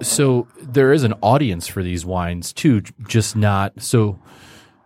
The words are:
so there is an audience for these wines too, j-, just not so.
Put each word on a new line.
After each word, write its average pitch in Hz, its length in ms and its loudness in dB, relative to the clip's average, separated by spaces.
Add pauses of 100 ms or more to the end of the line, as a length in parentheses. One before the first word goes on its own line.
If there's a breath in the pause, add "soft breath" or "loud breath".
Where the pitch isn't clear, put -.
so 127 460 0 (160)
there 135 300 4
is 151 100 4
an 113 180 0
audience 107 460 0
for - 160 -8
these 90 240 -6
wines 87 460 -6
too, 120 300 2
j-, - 100 -14 (160)
just - 260 0
not 101 480 0
so. 104 380 0 (640 soft breath)